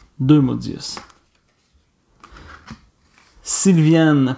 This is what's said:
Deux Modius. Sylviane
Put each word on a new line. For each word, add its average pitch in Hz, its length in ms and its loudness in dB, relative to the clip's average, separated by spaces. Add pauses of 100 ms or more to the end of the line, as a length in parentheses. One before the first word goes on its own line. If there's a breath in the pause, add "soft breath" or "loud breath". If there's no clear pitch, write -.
(200)
Deux 143 220 2
Modius. 120 580 -8 (2500 loud breath)
Sylviane 156 960 2